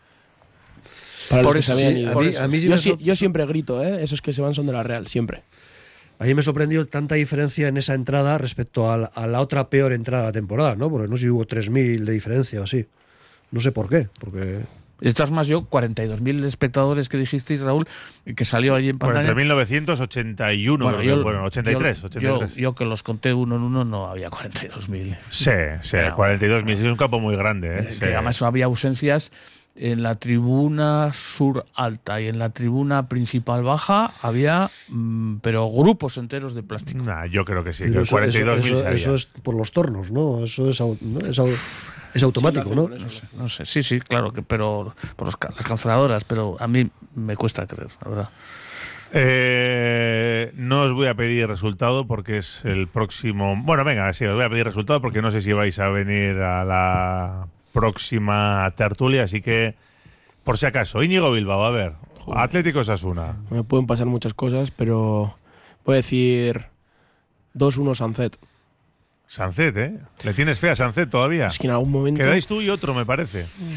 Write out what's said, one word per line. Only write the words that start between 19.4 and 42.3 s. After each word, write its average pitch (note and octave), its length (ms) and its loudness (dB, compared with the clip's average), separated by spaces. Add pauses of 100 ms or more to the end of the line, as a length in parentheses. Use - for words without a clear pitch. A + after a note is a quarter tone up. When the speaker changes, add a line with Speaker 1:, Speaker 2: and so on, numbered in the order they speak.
Speaker 4:
novecientos C#3+ 500 2
ochenta A2 540 -2
y G#2 160 0
uno C#3 160 2
Speaker 2:
Bueno, A#2 140 2
Speaker 4:
creo A#2+ 140 2
Speaker 2:
yo, C#3+ 40 4
Speaker 4:
que C#3+ 60 2
fueron, G2+ 220 0
ochenta A2 280 0
y A#2+ 40 2
tres, B2+ 260 0
Speaker 2:
yo, G2 60 -10
Speaker 4:
ochenta C3 200 -2
y C3+ 100 2
tres. G#2+ 180 -4
Speaker 2:
yo, B2+ 40 -4
yo B2+ 140 -2
que B2 100 -4
los A2+ 180 -4
conté A#2+ 300 -2
uno A#2+ 240 0
en A#2+ 60 0
uno B2 240 0
no G#2 220 -4
había F#2 200 -8
cuarenta - 380 -10
y - 20 -10
dos G2 220 -10
mil. F#2+ 260 -6 (140)
Speaker 4:
Sí, - 200 2 (300)
sí, - 120 -10
Speaker 2:
Pero E2 240 2
Speaker 4:
cuarenta G2+ 280 4
y G2+ 40 4
dos A2 160 2
mil, G#2+ 120 0
sí, G#2+ 80 0
es A#2+ 60 4
un A#2 80 0
campo A#2+ 200 2
muy G#2+ 160 0
grande, G2 340 0 (100)
¿eh? G#2 100 -2
Speaker 2:
Eh, A#2+ 40 -8
Speaker 4:
Sí. G#2 80 -8
Speaker 2:
que F#2+ 140 2
además A#2 280 0
había B2+ 240 2
ausencias C#3 640 0 (420)
en A#2 280 -2
la A2+ 140 -2
tribuna D3 960 2
sur - 500 -2 (100)
alta A2+ 460 -4
y A2 60 -4
en A2+ 120 -4
la A2+ 120 -2
tribuna C3 580 0
principal B2 540 -2
baja G3 580 2
había, C#3+ 500 2 (180)
mm, A2+ 480 -2
pero A2+ 340 0
grupos C#3+ 480 4
enteros B2+ 360 -8
de A#2+ 80 -8
plástico. G#2+ 400 -8
Speaker 4:
Nah, E2+ 220 -4
yo F#2 220 0
creo F2+ 180 -2
que F2 80 -6
sí, E2 120 -6
Speaker 3:
Pero A#2 100 2
Speaker 4:
que A#2+ 80 4
Speaker 3:
eso, A2+ 80 0
Speaker 4:
cuarenta G#2+ 280 4
y G#2+ 40 2
dos A#2+ 160 2
mil B2 80 2
Speaker 3:
eso, B2 80 2
Speaker 4:
sí C3 60 2
Speaker 3:
eso, C#3 60 0
Speaker 4:
había. A#2+ 120 0
Speaker 3:
eso C3+ 160 0
es B2+ 120 -2
por - 280 -8
los A2 180 -2
tornos, G#2+ 380 0
¿no? B2 340 0
Eso C3 240 -2
es B2 140 0
au-, A2+ 180 -2
¿no? A#2 200 -6
Es B2+ 180 -4
au-, B2+ 180 4 (560)
es A#2+ 120 2
automático, B2+ 460 2